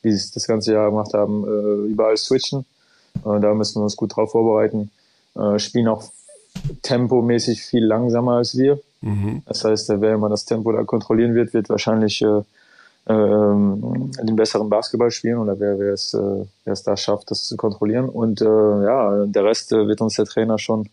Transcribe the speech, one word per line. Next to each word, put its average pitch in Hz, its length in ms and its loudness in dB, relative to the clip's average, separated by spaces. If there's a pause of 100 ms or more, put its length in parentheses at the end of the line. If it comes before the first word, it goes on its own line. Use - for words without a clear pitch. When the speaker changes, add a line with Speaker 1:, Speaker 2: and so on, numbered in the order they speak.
Speaker 1:
wie 113 80 2
sie 101 60 2
es - 120 -6
das - 160 -10
ganze 110 280 0
Jahr 107 180 2
gemacht 107 240 -2
haben, 104 300 0
äh, 104 440 -2
überall 110 280 2
switchen. 131 460 -2 (600)
Äh, 104 140 0
da 107 160 4
müssen 107 240 -2
wir 104 60 0
uns 104 120 -4
gut 107 180 -4
drauf 110 180 -2
vorbereiten. 110 580 2 (440)
Äh, 104 220 0
spielen 117 300 0
auch 110 160 -2 (800)
tempomäßig 120 800 0
viel 117 200 0
langsamer 117 500 0
als 120 220 0
wir. 139 240 2 (220)
Speaker 2:
Mhm. 104 460 -4
Speaker 1:
Das - 180 -6
heißt, 110 320 0
wer 107 160 2
immer 107 160 0
das 104 160 -2
Tempo 113 260 -2
da 110 120 0
kontrollieren 113 500 0
wird, 113 220 0
wird 107 140 0
wahrscheinlich, 110 520 0
äh, 107 200 2 (680)
ähm, 107 1000 2 (100)
den 110 140 0
besseren 107 340 0
Basketball 113 420 0
spielen 117 280 -2
oder 101 200 -2
wer, 101 200 0
wer 101 140 0
es, - 200 -6
äh, 98 320 -2 (180)
wer 104 100 -4
es - 100 -8
da 101 120 0
schafft, - 360 -4
das - 160 -6
zu 110 100 -10
kontrollieren. 110 500 -2
Und, 113 340 -2
äh, 113 40 2
ja, 104 800 4
der 101 180 0
Rest, 110 300 0
äh, 107 140 2
wird 107 120 0
uns 110 160 -2
der 107 100 0
Trainer 113 340 0
schon, 110 340 -4